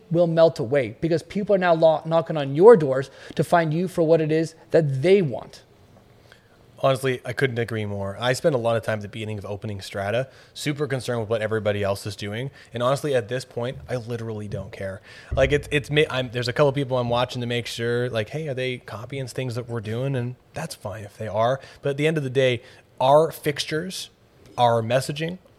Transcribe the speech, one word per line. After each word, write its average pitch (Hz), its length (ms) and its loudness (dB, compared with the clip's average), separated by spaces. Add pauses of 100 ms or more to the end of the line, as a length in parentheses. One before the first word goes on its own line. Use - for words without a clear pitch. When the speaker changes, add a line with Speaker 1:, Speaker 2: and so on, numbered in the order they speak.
(100)
Speaker 1:
will 170 160 4
melt 165 320 6
away 123 420 0
because 165 220 0
people 208 320 -2
are 190 40 4
now 180 160 4
lo-, 160 320 4
knocking 160 320 0
on 139 180 -4
your 214 180 10
doors 135 360 2 (260)
to 160 80 0
find 165 280 2
you 175 140 0
for 175 160 -2
what 160 180 4
it 156 120 0
is 160 220 0 (160)
that 139 320 2
they 190 180 6
want. - 420 -6 (1200)
Speaker 2:
Honestly, 131 400 0
I 123 80 -6
couldn't 120 280 0
agree 110 260 -4
more. 98 320 -6
I 120 140 0
spend 143 240 0
a - 20 -2
lot 117 160 2
of 113 80 0
time 110 160 -2
at 104 40 -10
the 101 60 -10
beginning 107 300 -8
of 98 80 -10
opening 101 340 -8
Strata, 104 480 -4 (240)
super 147 360 -4
concerned 123 320 -4
with 104 80 -4
what 110 120 0
everybody 104 440 0
else 110 220 -2
is 104 100 -8
doing. 107 340 -8 (240)
And 120 80 -4
honestly, 139 320 0
at 113 140 0
this 127 160 -6
point, 123 340 -8 (100)
I 127 60 -6
literally 113 540 -8
don't 101 240 -10
care. 98 280 -10 (320)
Like, 135 200 4
it's, 143 180 0
it's 147 220 -2
me, 151 180 4
I'm, 127 220 -4
there's 120 160 -2
a 120 40 0
couple 143 200 4
people 127 260 -2
I'm 120 100 -2
watching 123 320 0
to 117 60 -4
make 120 220 -4
sure, 120 420 -2
like, 110 200 -4
hey, 156 180 -8
are 131 60 -6
they 127 240 -4
copying 117 500 -10
things 127 260 -6
that 123 140 -8
we're 117 120 -6
doing? 123 360 -4
And 123 180 -4 (200)
that's 160 200 -10
fine 104 300 -10
if - 120 -18
they 110 120 -8
are. 113 320 0 (220)
But 143 80 -2
at 139 80 -4
the 147 100 2
end 160 100 0
of 143 60 -2
the 131 60 -6
day, 127 320 2 (380)
our 147 300 6
fixtures, - 800 -6 (480)
our 117 240 4
messaging, 147 560 -2 (200)